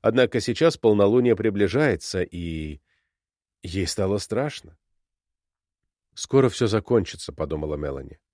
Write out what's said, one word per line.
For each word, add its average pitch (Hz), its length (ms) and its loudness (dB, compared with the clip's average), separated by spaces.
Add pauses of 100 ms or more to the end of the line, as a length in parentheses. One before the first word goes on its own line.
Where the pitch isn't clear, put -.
Однако 117 400 2
сейчас 151 360 0
полнолуние 110 600 4
приближается, 101 840 0
и... 80 580 -8 (800)
Ей 87 240 -4
стало 98 320 -2
страшно. 117 600 -6 (1400)
«Скоро 131 340 2
всё 113 200 -2
закончится», 107 640 -2
подумала 76 440 -6
Мелани. 69 440 -10 (140)